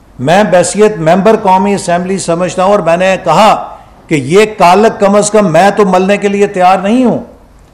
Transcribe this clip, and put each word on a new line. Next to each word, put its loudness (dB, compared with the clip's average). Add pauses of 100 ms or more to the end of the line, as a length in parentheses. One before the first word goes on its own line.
(180)
मैं 0
बहसियत 0
मेंबर 2
कौमी 0
असेंबली -4
समझता -4
हूँ 2
और 0
मैंने 0
कहा 2 (560)
कि 0 (180)
ये 4
कालक 2
कम 2
अज़ 0
कम 2
मैं 2
तो 2
मलने 0
के -4
लिए 0
तैयार 0
नहीं 0
हूँ -2 (560)